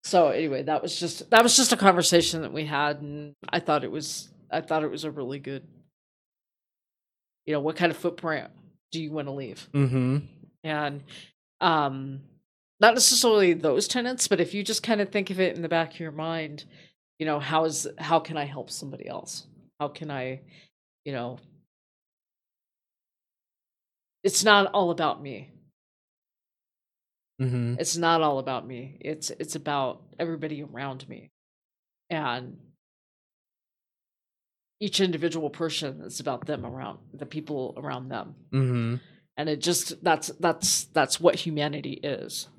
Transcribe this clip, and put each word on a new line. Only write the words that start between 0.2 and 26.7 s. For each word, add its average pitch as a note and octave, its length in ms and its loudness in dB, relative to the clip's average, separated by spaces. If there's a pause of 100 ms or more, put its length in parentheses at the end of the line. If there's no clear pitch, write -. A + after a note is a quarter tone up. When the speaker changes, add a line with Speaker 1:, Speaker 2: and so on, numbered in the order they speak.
Speaker 1:
anyway, C3+ 360 -2
that D3+ 180 -2
was - 180 -6
just, - 300 -6
that A3+ 120 10
was A#3+ 140 6
just B3+ 160 6
a A#3 60 2
conversation F3 640 6
that C#3 100 -8
we D3+ 140 -4
had, D3 340 -2
and D3 320 -12 (160)
I F3 120 0
thought D3+ 240 0
it G2 60 -6
was, - 380 -8 (220)
I D#3 100 -2
thought D#3 220 -2
it D3+ 80 -2
was D3 140 -8
a D#3 60 -6
really C#3 280 -8
good, C#3 240 -10 (1800)
you D3+ 80 -2
know, D3 60 0
what D#3 160 -2
kind F3 140 4
of D#3 60 -6
footprint - 540 -4 (420)
do E3 100 -6
you D3+ 80 -8
wanna C#3+ 220 -6
leave? C3+ 400 -10
Speaker 2:
Mm-hmm. C3 460 2 (440)
Speaker 1:
And, D3 420 -2 (580)
um, C#3 580 2 (600)
not A3+ 120 10
necessarily A3+ 600 6
those E3 340 2
tenets, B3 400 -2
but G3+ 100 4
if F3 140 0
you G3+ 100 -4
just G#3 200 -2
kinda G#3 240 2
think G3 240 -2
of F#3 100 -2
it F#3 160 2
in E3+ 60 -6
the E3 80 -4
back E3 240 0
of - 60 -16
your D#3+ 120 -8
mind, D#3 540 -8 (520)
you D#3 60 -4
know, D3 160 0
how D#3 240 2
is, D#3 320 -2
how E3 240 2
can D#3+ 160 -10
I D3 80 -4
help C#3+ 240 -10
somebody - 400 -12
else? - 380 -12 (340)
How D3 80 -4
can - 220 -12
I, C3 320 -6 (640)
you C#3 80 -8
know, B2 240 -6 (2750)
it's F#3+ 220 2
not G3+ 300 8
all F#3 160 2
about D#3 320 -2
me. B2+ 280 -14 (1900)